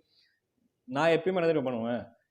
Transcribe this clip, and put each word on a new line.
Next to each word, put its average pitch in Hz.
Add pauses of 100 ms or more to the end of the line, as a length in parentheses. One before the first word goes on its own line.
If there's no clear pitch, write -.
(840)
நான் 143
எப்பயுமே 160
என்ன 190
தெரியுமா 156
பண்ணுவேன்? 117 (260)